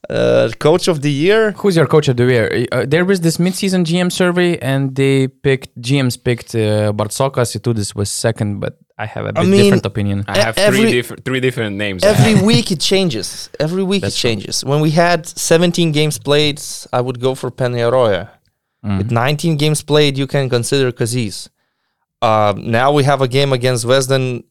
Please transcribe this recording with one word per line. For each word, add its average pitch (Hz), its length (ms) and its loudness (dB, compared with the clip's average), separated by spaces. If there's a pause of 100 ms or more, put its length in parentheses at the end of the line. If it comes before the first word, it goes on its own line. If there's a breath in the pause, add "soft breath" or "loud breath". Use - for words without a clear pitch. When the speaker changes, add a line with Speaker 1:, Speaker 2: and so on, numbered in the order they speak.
Speaker 1:
Uh, 120 400 2 (100)
coach 170 300 2
of 151 120 -2
the 147 100 0 (140)
year? 214 340 2
Speaker 2:
Who's 196 160 0
your 156 120 4
coach 151 220 2
of 120 80 0
the 120 80 2
year? 123 220 2 (240)
Uh, 123 220 -2
there 175 120 2
was 190 160 0
this 165 180 0
mid-season 185 460 0
G 170 140 0
M 180 100 0
survey, 180 500 0
and 135 360 -2
they 135 320 2
picked, 135 420 -2 (100)
G 131 220 0
Ms 123 160 0
picked, - 380 -4
uh, 107 440 2
Bartzokas, 123 580 -2
Itoudis 110 380 -2
was 101 160 -4
second, 107 480 -4
but - 140 -8 (240)
I 107 80 -10
have 107 200 -8
a 104 40 -6
Speaker 1:
I 110 120 -2
Speaker 2:
bit 175 60 2
Speaker 1:
mean, 196 160 4
Speaker 2:
different 190 220 4
opinion. 101 420 -2
Speaker 3:
I 98 120 -2
have 113 180 0
Speaker 1:
e-, 185 40 0
every 202 200 2
Speaker 3:
three 226 100 4
different, - 340 -4
three 131 140 -4
different 117 380 -2
names. 101 260 -4
Speaker 1:
every 208 380 4
Speaker 3:
<laughs> 202 80 4
Speaker 1:
week 240 220 2
it 160 100 -2
changes. - 680 -2 (100)
Every 180 240 -2
week 190 180 0
Speaker 2:
That's - 160 -4
Speaker 1:
it - 40 -2
Speaker 2:
true. 123 80 0
Speaker 1:
changes. - 360 -4
When 147 160 0
we 151 100 2
had 170 280 2 (320)
seventeen 170 420 2
games 151 260 0
played, 147 420 0 (300)
I 123 140 0
would 123 220 -6
go 131 80 0
for 127 140 -8
Peñarroya. 120 800 0 (560)
Speaker 2:
Mm. 101 120 -2
Speaker 1:
With 92 140 -2
nineteen 147 460 0
games 151 260 0
played, 147 340 2
you 135 100 -2
can 135 220 -2
consider 123 420 0
Kaziz. 117 580 -4 (720)
Uh, 107 360 2
now 120 340 0
we 147 120 2
have 135 180 2
a 131 60 2
game 135 260 0
against 123 320 0
Zvezda. 127 640 0